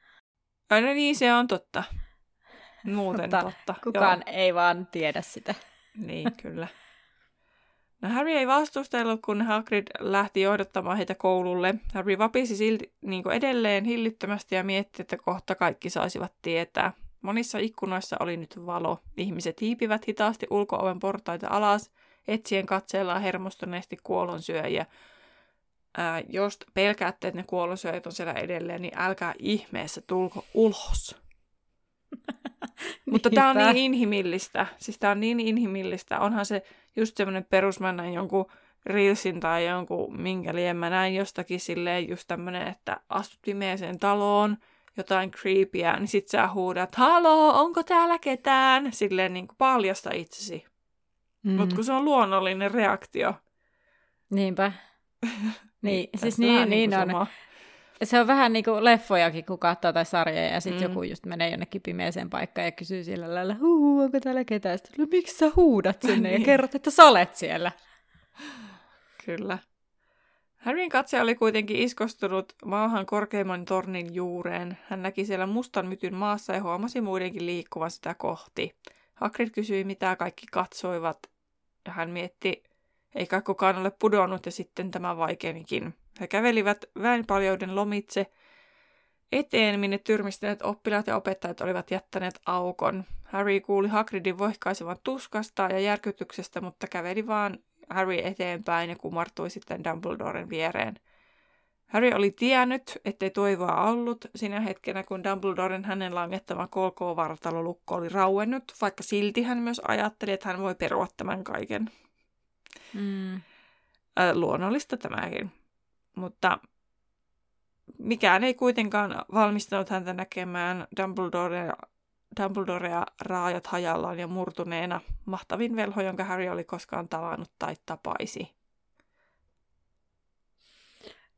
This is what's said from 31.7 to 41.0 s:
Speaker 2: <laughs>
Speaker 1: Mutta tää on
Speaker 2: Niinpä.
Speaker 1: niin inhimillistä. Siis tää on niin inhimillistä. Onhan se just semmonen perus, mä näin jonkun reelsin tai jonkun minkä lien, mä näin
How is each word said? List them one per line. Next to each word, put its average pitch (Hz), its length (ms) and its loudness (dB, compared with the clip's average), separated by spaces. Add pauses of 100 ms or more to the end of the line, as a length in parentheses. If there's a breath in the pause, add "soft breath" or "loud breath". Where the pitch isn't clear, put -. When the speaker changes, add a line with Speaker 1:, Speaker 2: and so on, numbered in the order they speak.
Speaker 2:
<laughs> - 920 -12
Speaker 1:
Mutta 226 200 4
tää 269 200 8
on 262 60 6
Speaker 2:
Niinpä. 214 160 8
Speaker 1:
niin 262 120 6 (100)
inhimillistä. 190 720 0 (120)
Siis - 200 -12
tää 202 120 2
on 202 100 0
niin 233 200 0
inhimillistä. 196 800 -2
Onhan 208 260 0
se 202 160 -2 (340 soft breath)
just 220 200 0
semmonen 190 280 -2
perus, 196 360 2
mä 190 120 -2
näin 175 220 -6
jonkun 190 320 0 (400 soft breath)
reelsin 196 540 2
tai 170 260 0
jonkun 175 540 -4
minkä 175 340 -4
lien, 175 220 0
mä 170 140 -2
näin 185 240 2